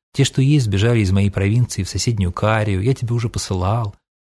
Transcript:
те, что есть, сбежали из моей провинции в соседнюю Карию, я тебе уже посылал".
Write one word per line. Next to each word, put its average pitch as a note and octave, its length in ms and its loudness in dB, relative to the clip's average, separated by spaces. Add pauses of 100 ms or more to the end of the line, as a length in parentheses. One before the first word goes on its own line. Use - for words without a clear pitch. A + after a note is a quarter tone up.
(140)
те, C#3 100 2
что - 160 0
есть, C3+ 260 2
сбежали A2 340 2
из F#2+ 120 2
моей G2 180 2
провинции G#2 520 0
в F2+ 80 -8
соседнюю F#2+ 420 -2
Карию, G#2+ 500 0
я C3 120 0
тебе A#2 200 -4
уже A#2 140 -2
посылал". G2+ 680 -4 (340)